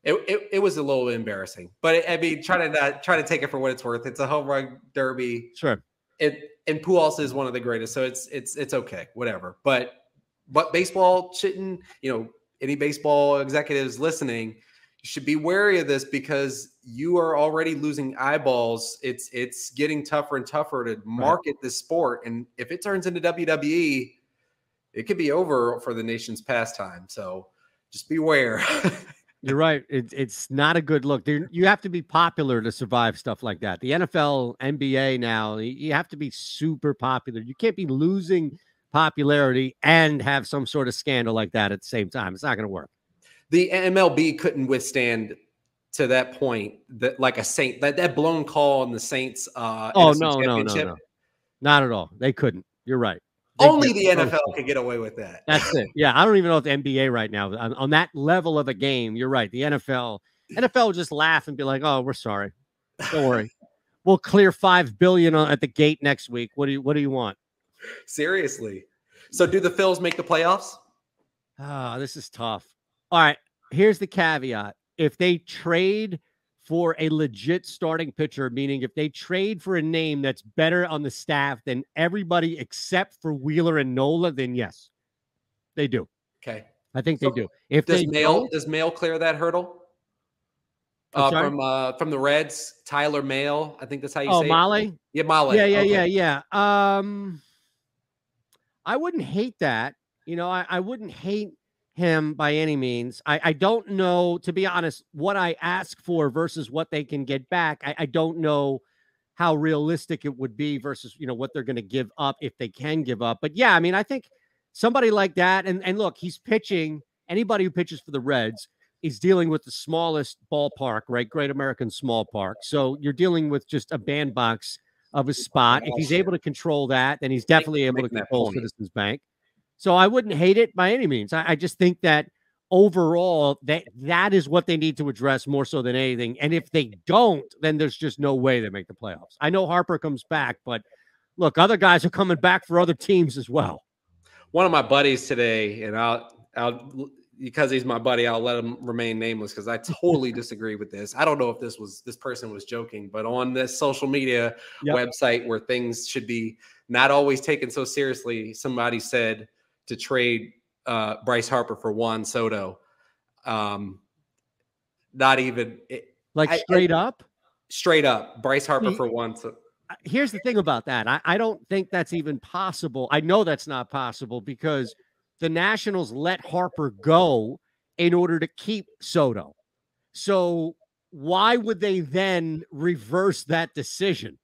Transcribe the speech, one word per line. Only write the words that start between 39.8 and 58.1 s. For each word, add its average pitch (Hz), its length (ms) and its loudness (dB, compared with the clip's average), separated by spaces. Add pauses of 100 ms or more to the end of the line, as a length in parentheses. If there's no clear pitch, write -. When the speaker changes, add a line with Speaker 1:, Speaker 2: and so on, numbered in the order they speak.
Speaker 2:
and 151 380 6
have 135 260 0
some 139 180 -4
sort 135 220 -2
of 120 60 -4
scandal 117 400 -2
like 110 180 -2
that 101 220 0
at 95 80 -8
the - 60 -18
same 107 220 -4
time. 98 240 -6
It's 92 100 -14
not 147 120 0
gonna 104 140 -6
work. 87 200 -10 (600)
Speaker 1:
The 180 200 4
M 185 280 2
L 185 120 8
B 151 220 2
couldn't 143 360 -2
withstand 120 680 -2 (560)
to 135 160 0
that 127 320 0
point, 113 360 -4 (120)
that, 127 320 -4
like, 127 180 2
a 110 60 -4
Saint, 131 380 -2
that, 143 160 0
that 175 180 0
blown 156 300 0
call 143 380 2
on 120 100 -6
the 110 60 -6
Saints, 131 580 -6
uh, 113 360 -6
Speaker 2:
Oh, 180 120 10
Speaker 1:
N 156 60 12
F 147 40 6
C 151 60 -2
Speaker 2:
no, 147 180 2
no, - 0 -
no, 131 60 2
Speaker 1:
championship. 104 420 0
Speaker 2:
no. 85 80 -10 (640)
Not 143 240 6
at 123 80 0
all. 98 260 -4
They 131 140 0
couldn't. 95 340 -2 (200)
You're 127 120 -2
right. 107 220 -2 (400)
They 269 80 12
Speaker 1:
Only 285 260 8
Speaker 2:
get 202 60 -2
Speaker 1:
the 190 100 4
N 165 120 6
F - 120 0
L 151 140 2
Speaker 2:
roasted. - 80 -6
Speaker 1:
could 139 100 -6
get 135 120 -2
away 120 200 -4
with 110 200 -8
that. 101 280 -16
Speaker 2:
That's 151 300 2
it. 113 180 0
Yeah, 147 260 4
I 180 60 8
don't 214 120 6
even 175 120 4
know 165 80 6
if 135 60 2
the 147 80 -2
N 139 100 0
B 135 200 -2
A 135 100 2
right 113 180 -2
now, 101 260 -4
on, 117 200 -6
on 135 160 -2
that 160 240 4